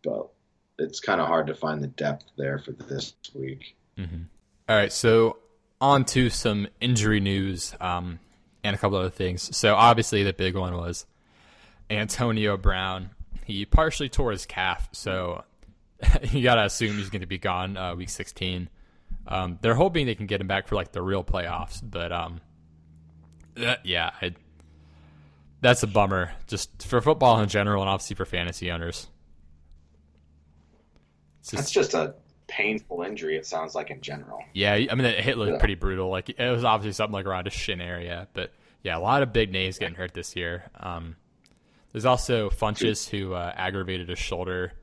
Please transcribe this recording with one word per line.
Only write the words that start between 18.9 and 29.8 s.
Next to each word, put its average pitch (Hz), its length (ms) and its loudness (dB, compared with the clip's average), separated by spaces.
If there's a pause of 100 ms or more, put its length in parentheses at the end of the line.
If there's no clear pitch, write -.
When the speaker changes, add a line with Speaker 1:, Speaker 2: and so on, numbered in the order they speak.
Speaker 2:
Um, 90 360 -2
they're 113 140 4
hoping 165 300 4
they 113 100 -2
can 107 100 -8
get 98 140 -2
him 98 80 -4
back 98 180 0
for, - 80 -4
like, 92 160 -2
the - 100 -8
real 95 220 0
playoffs, 85 580 -4
but, 87 300 -8
um, 85 300 -6 (1160)
uh, 120 280 0
yeah, 87 260 0 (100)
I, 90 140 -4 (1300)
that's 120 200 6
a 120 40 0
bummer, 98 460 2 (160)
just - 340 -8
for 123 180 2
football 127 400 6
in 104 80 2
general 101 340 2
and 98 60 0
obviously 98 280 -2
for 95 100 -4
fantasy 87 440 -4
owners. 85 360 -6 (2250)